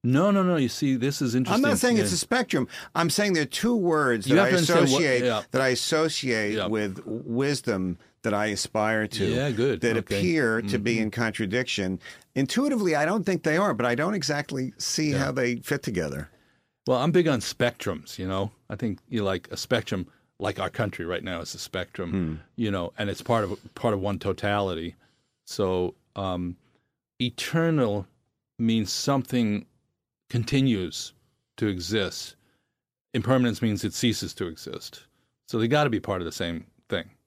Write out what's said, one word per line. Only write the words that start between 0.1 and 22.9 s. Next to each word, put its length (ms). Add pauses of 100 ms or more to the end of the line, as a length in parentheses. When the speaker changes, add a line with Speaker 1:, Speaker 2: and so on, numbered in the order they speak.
Speaker 1:
no, 140
no. 120
You 120
see, 280
this 240
is 140
Speaker 2:
I'm 80
not 140
Speaker 1:
interesting. 200
Speaker 2:
saying 220
it's 120
Speaker 1:
Yeah. 40
Speaker 2:
a 40
spectrum. 500 (260)
I'm 160
saying 220
there 100
are 40
two 280
words 540
Speaker 1:
You 80
Speaker 2:
that 60
Speaker 1:
have 40
Speaker 2:
I 40
Speaker 1:
to 80
understand 220
what, 60 (160)
Speaker 2:
associate, 220
Speaker 1:
yeah. 260
Speaker 2:
that 120
I 60
associate 840
Speaker 1:
Yeah. 140
Speaker 2:
with 360
wisdom 960 (240)
that 100
I 140
aspire 600
to, 180
Speaker 1:
Yeah, 240
good. 300
Speaker 2:
that 160
Speaker 1:
Okay. 220
Speaker 2:
appear 440
to 160
be 160
Speaker 1:
Mm-hmm. 80
Speaker 2:
in 80
contradiction. 880 (380)
Intuitively, 580
I 100
don't 200
think 180
they 140
are, 180
but 120
I 100
don't 180
exactly 640
see 320
Speaker 1:
Yeah. 80
Speaker 2:
how 140
they 240
fit 260
together. 480 (560)
Speaker 1:
Well, 120
I'm 120
big 160
on 140
spectrums, 800
you 100
know. 240 (180)
I 60
think 320
you 160
like 260
a 60
spectrum, 500 (320)
like 220
our 100
country 340
right 200
now 160
is 140
a 40
spectrum, 520
Speaker 2:
Hmm. 240 (200)
Speaker 1:
you 160
know, 260